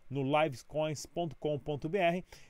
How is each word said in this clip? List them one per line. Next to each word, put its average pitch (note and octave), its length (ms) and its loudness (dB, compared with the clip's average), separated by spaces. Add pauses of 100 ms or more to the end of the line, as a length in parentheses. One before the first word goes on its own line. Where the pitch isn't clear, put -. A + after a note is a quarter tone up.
(100)
no C3+ 140 -2
livecoins D3+ 840 0
ponto E3+ 300 -6
com D3+ 200 -2
ponto D3+ 320 -4
B F#3+ 100 0
R. F3 260 4 (260)